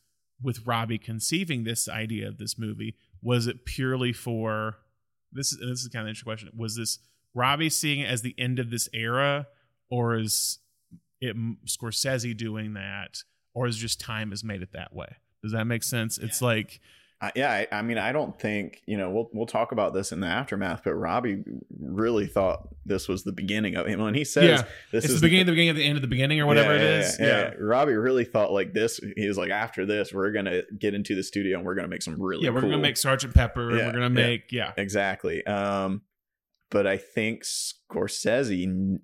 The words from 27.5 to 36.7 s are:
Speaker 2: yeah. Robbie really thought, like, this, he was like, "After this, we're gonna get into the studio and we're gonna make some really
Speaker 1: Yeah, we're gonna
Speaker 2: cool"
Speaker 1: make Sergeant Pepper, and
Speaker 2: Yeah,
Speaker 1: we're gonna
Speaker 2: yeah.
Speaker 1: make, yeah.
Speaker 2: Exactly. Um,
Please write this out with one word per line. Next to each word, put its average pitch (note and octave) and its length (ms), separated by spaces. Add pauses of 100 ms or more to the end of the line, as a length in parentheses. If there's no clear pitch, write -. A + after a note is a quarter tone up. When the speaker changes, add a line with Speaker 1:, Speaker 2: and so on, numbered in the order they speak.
Speaker 2:
yeah. - 100
Robbie B2+ 340
really B2 300
thought, G#2+ 280
like, F#2+ 220
this, A2 240 (180)
he G2+ 120
was G2 100
like, F2+ 120
"After G#2 360
this, G#2 260
we're G2 200
gonna F#2+ 300 (140)
get G2+ 180
into G#2 200
the F#2+ 80
studio F#2+ 360
and F2 80
we're F#2 100
gonna F2 100
make F2+ 160
some E2 180
really F#2 240
Speaker 1:
Yeah, C3 60
we're B2 120
gonna - 120
Speaker 2:
cool" - 80
Speaker 1:
make C#3+ 140
Sergeant C3+ 380
Pepper, A#2+ 360
and A#2 80
Speaker 2:
Yeah, G#2 80
Speaker 1:
we're - 60
gonna B2 280
Speaker 2:
yeah. A#2+ 60
Speaker 1:
make, A#2+ 240
yeah. A#2 260
Speaker 2:
Exactly. F#2+ 720
Um, G2 560 (680)